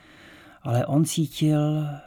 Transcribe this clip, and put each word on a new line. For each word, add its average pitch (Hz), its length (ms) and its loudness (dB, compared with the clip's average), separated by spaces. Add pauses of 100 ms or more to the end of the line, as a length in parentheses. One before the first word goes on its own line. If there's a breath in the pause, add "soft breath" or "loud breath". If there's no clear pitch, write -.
(600 loud breath)
ale 120 240 0
on 147 200 2
cítil, 151 840 0 (200)